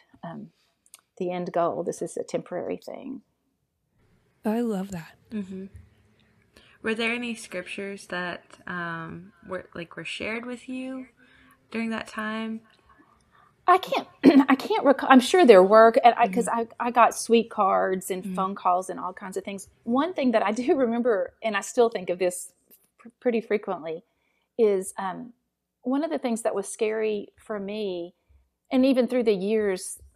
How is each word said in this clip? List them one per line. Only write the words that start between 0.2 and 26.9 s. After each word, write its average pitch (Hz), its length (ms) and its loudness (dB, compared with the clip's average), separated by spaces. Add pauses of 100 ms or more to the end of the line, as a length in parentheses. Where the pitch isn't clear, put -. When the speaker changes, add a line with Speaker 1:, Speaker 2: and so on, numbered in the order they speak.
Speaker 1:
um, 165 260 -16 (680)
the 180 140 -6
end 180 220 -6
goal. 170 300 -2
This - 180 -8
is 175 160 -8
a - 60 -6
temporary - 540 -8
thing. - 440 -16 (1200)
Speaker 2:
I 226 180 -2
love 196 300 -4
that. 165 260 -14 (140)
Speaker 3:
Mm-hmm. 190 340 -10 (1160)
Were 220 140 -4
there 226 160 -2
any 240 240 -6
scriptures 196 720 -12
that, 180 340 -8 (240)
um, 170 680 -10 (140)
were, 185 280 -12
like, 170 220 -14
were 165 80 -12
shared 226 400 -8
with 247 240 -14
you 262 380 -10 (640)
during 226 180 -4
that 220 180 -8
time? 220 540 -8 (1080)
Speaker 1:
I 370 120 6
can't, - 280 -4 (160)
<clears throat> 277 260 8
I 269 60 4
can't - 300 -2
recall. 269 260 4
I'm 262 80 10
sure - 260 4
there 202 160 12
were, 220 320 8 (100)
and 233 140 8
I, 240 120 2
'cause 208 180 -2
Speaker 2:
Mm-hmm. 233 240 -4 (100)
Speaker 1:
I, 233 60 -4
I 247 40 -4
got 233 240 6
sweet 226 340 2
cards 190 600 -2
and 185 140 -8
Speaker 2:
Mm-hmm. 185 100 -8
Speaker 1:
phone 190 220 -2
calls 185 340 -2
and 180 100 -10
all 180 120 -8
kinds 190 240 -10
of 190 80 -6
things. 196 240 -12 (160)
One 277 300 -2
thing 269 180 -2
that 214 100 2
I 202 120 0
do 247 220 0
<laughs> - 20 0
remember, 233 560 -2 (100)
and 214 140 -2
I 196 40 -4
still 233 280 2
think 185 200 -6
of 180 80 -4
this 180 360 -4 (440)
pr-, - 120 -20 (100)
pretty 233 220 -2
frequently, 180 640 -6 (540)
is, 196 400 2
um, 180 360 -8 (500)
one 269 200 -2
of 330 80 -4
the 294 60 -2
things 233 260 -4
that - 120 -2
was 196 120 -6
scary 220 720 -4